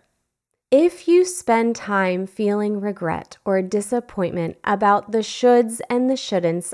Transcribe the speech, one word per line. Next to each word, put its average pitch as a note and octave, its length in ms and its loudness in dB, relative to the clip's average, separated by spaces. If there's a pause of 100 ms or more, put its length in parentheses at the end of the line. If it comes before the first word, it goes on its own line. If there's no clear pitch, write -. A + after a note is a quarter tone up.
(720)
If E4 380 2
you F4+ 160 6
spend A#3 500 0
time F#3+ 500 -2
feeling G#3 540 -2
regret F#3+ 640 -6
or F#3+ 180 0
disappointment F#3+ 1040 -4
about G3+ 480 2
the A3+ 60 -2
shoulds A#3 720 2
and B3 200 0
the C4+ 40 2
shouldn'ts F3 600 -2